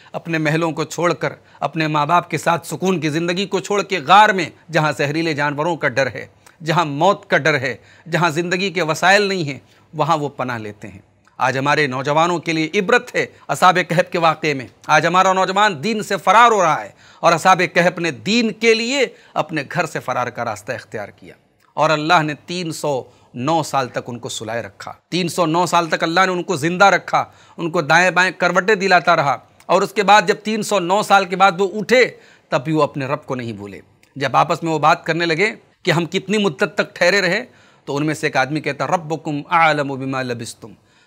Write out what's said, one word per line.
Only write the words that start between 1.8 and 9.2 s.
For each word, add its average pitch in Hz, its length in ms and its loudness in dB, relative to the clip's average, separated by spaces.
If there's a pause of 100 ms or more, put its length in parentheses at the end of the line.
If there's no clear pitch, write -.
माँ 151 180 0
बाप 170 220 0
के 156 100 -6
साथ 165 280 0
सुकून 180 340 -2
की 156 80 -2
ज़िंदगी 175 380 -2
को 185 140 -4
छोड़ 202 220 -2
के 190 200 -4
गार 202 300 6
में, 165 180 -2 (200)
जहाँ 156 220 0
जहरीले 156 420 -2
जानवरों 147 420 -2
का 143 140 -2
डर 127 180 0
है, 110 200 -12 (340)
जहाँ 160 240 0
मौत 165 440 0
का 175 80 4
डर 151 180 2
है, 127 220 -4 (280)
जहाँ 170 240 0
ज़िंदगी 175 400 -2
के 170 140 -2
वसाइल 185 440 2